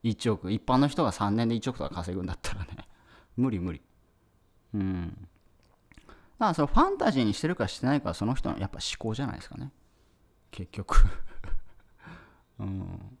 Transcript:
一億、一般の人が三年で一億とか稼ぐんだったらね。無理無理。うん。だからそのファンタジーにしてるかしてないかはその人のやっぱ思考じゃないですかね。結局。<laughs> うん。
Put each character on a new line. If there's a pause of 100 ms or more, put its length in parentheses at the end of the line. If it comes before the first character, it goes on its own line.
一
億、
一
般
の
人
が
三
年
で
一
億
と
か
稼
ぐ
ん
だ
っ
た
ら
ね。 (480)
無
理
無
理。 (920)
う
ん。 (720)
だ
か (320)
ら
そ
の
フ
ァ
ン
タ
ジ
ー
に
し
て
る
か
し
て
な
い
か
は
そ
の
人
の
や
っ
ぱ
思
考
じ
ゃ
な
い
で
す
か
ね。 (800)
結
局。 (760)
<laughs>
う
ん。